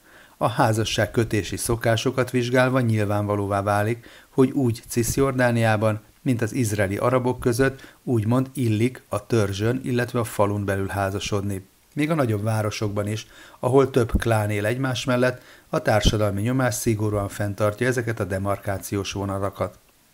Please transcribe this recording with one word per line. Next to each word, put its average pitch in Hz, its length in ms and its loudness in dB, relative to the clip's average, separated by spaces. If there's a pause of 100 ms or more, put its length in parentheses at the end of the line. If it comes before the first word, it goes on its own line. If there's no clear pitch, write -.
(380)
A 147 100 0
házasság 110 640 0
kötési 107 460 -2
szokásokat 120 720 0
vizsgálva 127 480 2
nyilvánvalóvá 104 800 0
válik, 104 460 0 (220)
hogy 131 220 4
úgy 120 360 0
Cisjordániában, 117 1120 2 (220)
mint 123 200 0
az 110 120 -2
izraeli 104 440 0
arabok 123 420 0
között 131 640 0
úgymond 120 500 0
illik 117 540 0
a - 200 -6
törzsön, 110 560 0
illetve 123 360 -2
a 117 40 0
falun 104 420 0
belül 98 220 -2
házasodni. 98 800 -4 (260)
Még 147 160 -2
a 165 60 0
nagyobb 110 280 0
városokban 107 640 -2
is, 110 200 -6 (320)
ahol 131 300 4
több 120 280 2
klán 107 320 0
él 104 160 -2
egymás 123 400 -2
mellett, 123 360 2 (280)
a 160 120 -2
társadalmi 104 600 2
nyomás 127 320 0
szigorúan 107 560 -2
fenntartja 104 580 -2
ezeket 120 320 -2
a 104 60 -2
demarkációs 98 880 -4
vonalakat. 98 640 -4 (360)